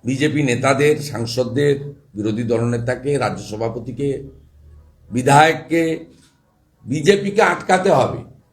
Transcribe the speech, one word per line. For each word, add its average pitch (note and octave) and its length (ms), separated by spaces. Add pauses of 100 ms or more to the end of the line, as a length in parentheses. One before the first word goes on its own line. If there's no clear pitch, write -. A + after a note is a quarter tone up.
বিজেপি C#3 380
নেতাদের, C#3 520 (160)
সাংসদদের, A#2+ 640 (380)
বিরোধী G#2+ 320
দলনেতাকে, A#2+ 720
রাজ্য G2 300
সভাপতিকে, A#2 600 (1000)
বিধায়ককে, D3 720 (1000)
বিজেপিকে G3 580
আটকাতে F#3 480
হবে। B2+ 300 (320)